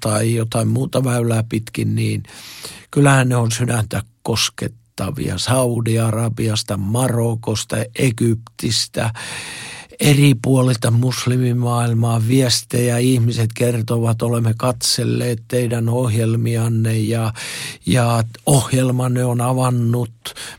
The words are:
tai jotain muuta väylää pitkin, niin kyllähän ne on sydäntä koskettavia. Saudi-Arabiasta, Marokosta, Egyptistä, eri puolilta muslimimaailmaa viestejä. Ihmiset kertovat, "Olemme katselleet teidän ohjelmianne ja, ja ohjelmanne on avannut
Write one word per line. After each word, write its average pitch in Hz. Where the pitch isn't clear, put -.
tai 113
jotain 113
muuta 127
väylää 117
pitkin, 113
niin 107
kyllähän 139
ne 123
on 113
sydäntä 117
koskettavia. -
Saudi-Arabiasta, 113
Marokosta, 113
Egyptistä, 113
eri 143
puolilta 127
muslimimaailmaa 120
viestejä. 120
Ihmiset 117
kertovat, 117
"Olemme 117
katselleet 120
teidän 120
ohjelmianne 113
ja, 110
ja 117
ohjelmanne 127
on 120
avannut 123